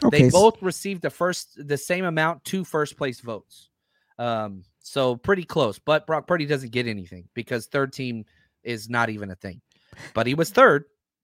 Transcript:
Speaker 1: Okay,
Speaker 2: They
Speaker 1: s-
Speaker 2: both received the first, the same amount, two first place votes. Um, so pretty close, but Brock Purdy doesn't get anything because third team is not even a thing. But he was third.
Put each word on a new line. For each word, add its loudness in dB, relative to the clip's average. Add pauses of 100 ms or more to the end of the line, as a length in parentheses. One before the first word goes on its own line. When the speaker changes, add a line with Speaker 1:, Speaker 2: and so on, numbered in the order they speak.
Speaker 1:
Okay, 6
Speaker 2:
They 10
Speaker 1:
s- 6
Speaker 2:
both 8
received -6
the -4
first, -4 (180)
the -2
same -4
amount, -2
two -4
first -4
place -6
votes. -14 (480)
Um, -6 (160)
so -2
pretty -2
close, 0
but -2
Brock -4
Purdy 0
doesn't -4
get -2
anything -10
because -6
third -2
team -8 (380)
is -8
not 0
even -10
a -14
thing. -16 (540)
But 0
he 0
was 0
third. 6 (380)